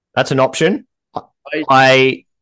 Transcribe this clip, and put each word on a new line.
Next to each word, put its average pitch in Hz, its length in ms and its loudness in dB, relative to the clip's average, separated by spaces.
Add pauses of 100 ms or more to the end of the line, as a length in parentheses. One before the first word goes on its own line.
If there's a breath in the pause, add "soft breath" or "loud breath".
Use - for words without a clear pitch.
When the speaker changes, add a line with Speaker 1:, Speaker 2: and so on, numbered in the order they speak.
(160)
Speaker 1:
That's 131 160 -2
an 135 80 0
option. 160 480 -2 (260)
Speaker 2:
I - 80 -12 (460)
Speaker 1:
I, 131 580 2 (160)